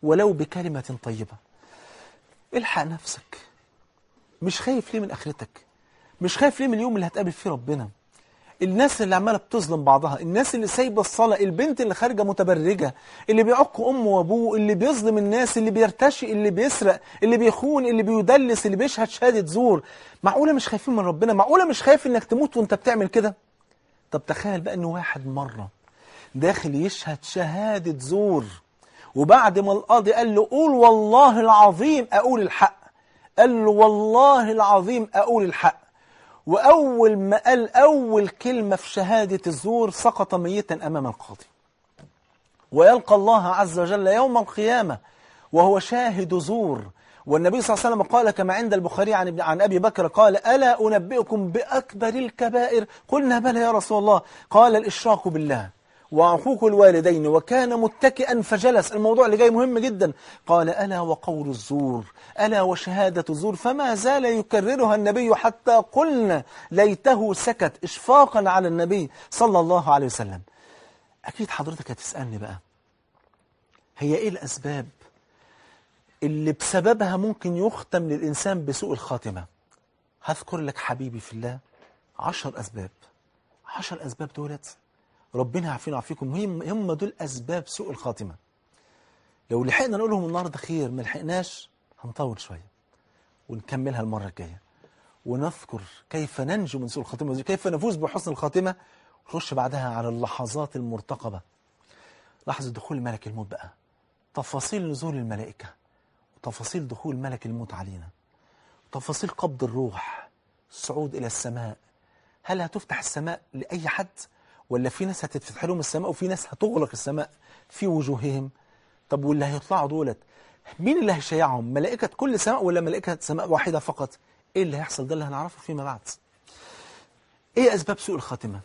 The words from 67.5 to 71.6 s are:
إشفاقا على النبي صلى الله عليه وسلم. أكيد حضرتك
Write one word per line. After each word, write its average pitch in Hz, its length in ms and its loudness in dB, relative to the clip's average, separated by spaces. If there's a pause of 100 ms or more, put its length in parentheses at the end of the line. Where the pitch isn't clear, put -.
إشفاقا 240 680 4
على 185 180 2
النبي 170 420 -2 (200)
صلى 214 300 4
الله 165 340 2
عليه 139 120 2
وسلم. 98 340 -8 (840)
أكيد - 260 -10
حضرتك 156 400 -10